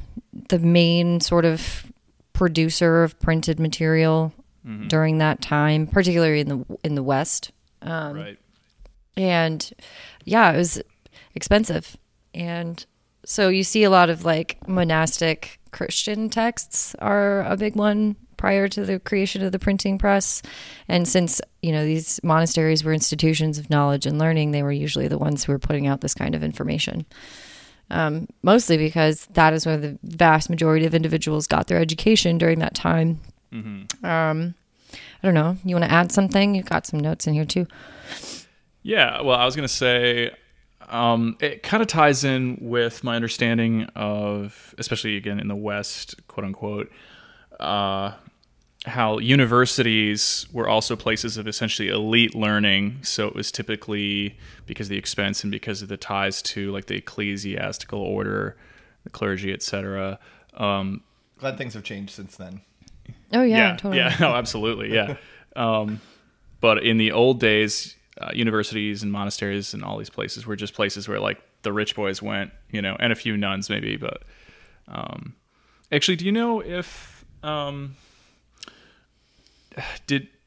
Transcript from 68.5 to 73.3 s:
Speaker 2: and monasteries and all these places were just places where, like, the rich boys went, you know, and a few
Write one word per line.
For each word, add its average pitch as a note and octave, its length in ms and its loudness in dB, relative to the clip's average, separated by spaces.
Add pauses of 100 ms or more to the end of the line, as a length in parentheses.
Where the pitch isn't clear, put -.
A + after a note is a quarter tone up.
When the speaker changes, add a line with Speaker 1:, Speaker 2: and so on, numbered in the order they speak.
Speaker 2:
and G#2 100 -4
monasteries G2+ 640 -6
and G2+ 100 -10
all G#2 140 -8
these G#2+ 120 -12
places A2 360 -10
were G#2+ 100 -6
just G#2 180 -8
places G2+ 340 -4
where, G#2 120 -4
like, G2+ 200 -4 (220)
the G#2+ 100 -4
rich G#2 240 -2
boys G2 260 -4
went, G#2 280 -6 (200)
you G#2+ 100 -6
know, F#2+ 180 -4
and A#2 140 0
a G#2+ 40 -4
few G#2+ 200 -4